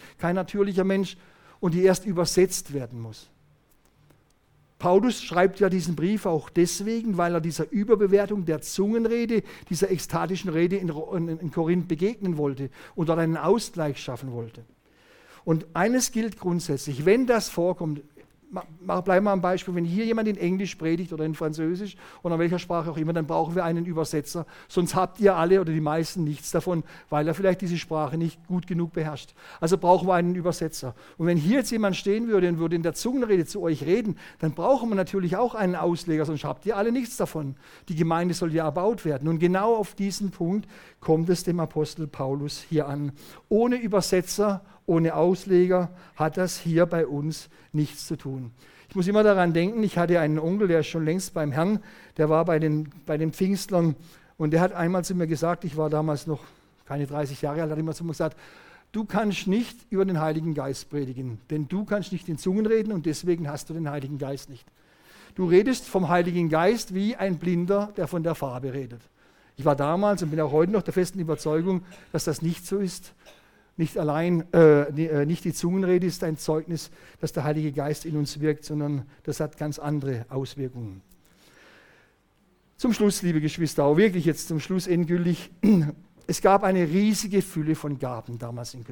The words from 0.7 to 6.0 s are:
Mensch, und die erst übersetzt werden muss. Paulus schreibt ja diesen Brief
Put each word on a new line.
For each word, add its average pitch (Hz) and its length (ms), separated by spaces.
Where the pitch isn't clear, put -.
Mensch, 190 320
und 175 160
die 180 80
erst 185 240
übersetzt 180 680
werden 123 260
muss. 113 300
Paulus 202 420
schreibt 185 380
ja 190 100
diesen 175 260
Brief 190 300